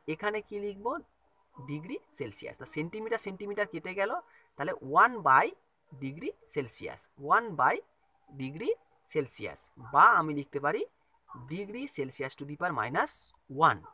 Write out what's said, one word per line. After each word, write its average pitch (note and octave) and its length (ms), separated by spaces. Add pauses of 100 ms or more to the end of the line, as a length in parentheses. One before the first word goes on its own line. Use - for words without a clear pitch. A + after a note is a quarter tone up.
এখানে G4+ 340
কি G#3 180
লিখবো? G#3 380 (680)
ডিগ্রি D#3 340 (120)
সেলসিয়াস। A#2 460
তা B2 80
সেন্টিমিটার, G#3+ 540
সেন্টিমিটার G3+ 480
কেটে E3+ 260
গেল, G3+ 180 (440)
তাহলে E3 260
ওয়ান G3 360
by D3 340 (400)
ডিগ্রি C#3 400 (160)
সেলসিয়াস, - 640 (140)
ওয়ান G3 320
by D#3 260 (500)
ডিগ্রি C#3+ 440 (300)
সেলসিয়াস, A2+ 720
বা C3+ 320
আমি D#3+ 240
লিখতে C#3+ 260
পারি F#3 260 (640)
degree G#3 380
Celsius C3+ 480
to - 140
the D3 80
power F3 160
minus C3+ 380 (460)
one। C#3 220 (140)